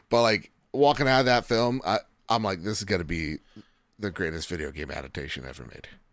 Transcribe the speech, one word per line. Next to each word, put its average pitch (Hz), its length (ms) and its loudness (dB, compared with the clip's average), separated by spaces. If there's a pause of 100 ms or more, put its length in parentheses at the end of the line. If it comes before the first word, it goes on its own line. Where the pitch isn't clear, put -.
But, 117 140 4
like, 110 280 2 (220)
walking 143 340 4
out 131 120 6
of 131 80 4
that 123 180 4
film, 120 400 2
I, 104 140 2 (300)
I'm 113 140 2
like, 95 200 -2
"This 104 160 -4
is 107 40 -6
gonna 95 200 0
be 78 340 -4 (600)
the 101 100 -4
greatest 82 400 -4
video 78 220 -6
game 76 180 -10
adaptation 69 560 -10
ever 64 200 -14
made." - 220 -18 (240)